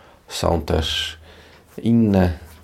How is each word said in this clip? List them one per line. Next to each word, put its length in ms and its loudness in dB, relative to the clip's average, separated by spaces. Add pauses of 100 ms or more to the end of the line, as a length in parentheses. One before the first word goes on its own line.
(280)
są 340 0
też 560 -4 (640)
inne, 500 4 (320)